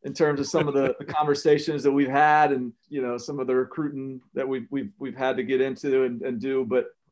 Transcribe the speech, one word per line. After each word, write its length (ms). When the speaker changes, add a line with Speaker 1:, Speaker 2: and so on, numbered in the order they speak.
Speaker 1:
in 100
terms 260
of 80
some 220
of 60
the, 260
the 40
Speaker 2:
<laughs> 80
Speaker 1:
conversations 680
that 80
we've 180
had 440
and, 200
you 140
know, 160
some 220
of 80
the 80
recruiting 640
that 120
we've, 240
we've, 280
we've 180
had 200
to 60
get 180
into 440
and, 180
and 180
do. 240
But 220